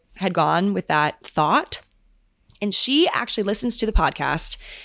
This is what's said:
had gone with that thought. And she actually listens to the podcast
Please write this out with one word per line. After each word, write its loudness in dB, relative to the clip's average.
had -2
gone 2
with -6
that 0
thought. 0
And -4
she 2
actually -2
listens -2
to 0
the -2
podcast 0